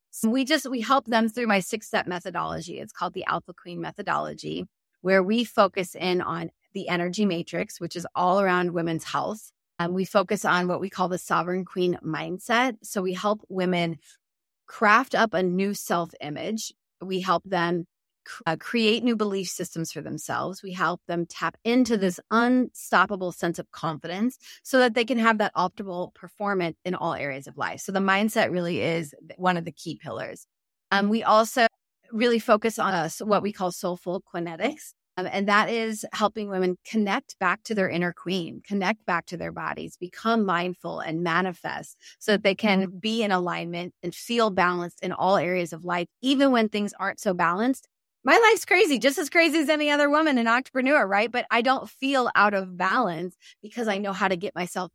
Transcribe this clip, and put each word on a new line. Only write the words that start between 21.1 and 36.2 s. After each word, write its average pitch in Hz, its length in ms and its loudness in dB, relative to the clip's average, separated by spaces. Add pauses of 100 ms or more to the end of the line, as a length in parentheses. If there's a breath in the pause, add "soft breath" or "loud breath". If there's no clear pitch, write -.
tap - 380 -6
into 240 320 2
this 185 240 0 (100)
unstoppable 214 1040 2
sense 170 260 -2
of - 140 -12
confidence 175 640 -4 (260 loud breath)
so - 160 2
that 247 160 4
they 240 100 2
can 240 120 0
have 226 200 4
that 208 180 0
optimal 180 580 -4
performance 185 680 -4
in 180 120 -4
all 165 180 -4
areas 139 340 -6
of 139 80 -18
life. 98 240 -6
So - 140 -8
the 196 80 0
mindset 196 500 2
really 175 300 -2
is 165 340 -2 (100)
th-, 175 140 -18
one 180 160 2
of 170 80 -4
the 165 80 -10
key 156 240 -10
pillars. - 500 -12 (460)
Um, 196 160 4
we 220 160 0
also 226 440 4 (440)
really 233 280 4
focus 220 380 2
on, 190 160 0
uh, 165 100 0
s-, 165 180 -6
what 202 220 2
we 208 100 -4
call 185 180 -2
soulful 180 500 -6 (140)
kinetics. 175 580 -6 (240)
Um, 185 120 -4
and 196 200 -2
that 202 200 4
is 220 440 -4
helping 208 360 -2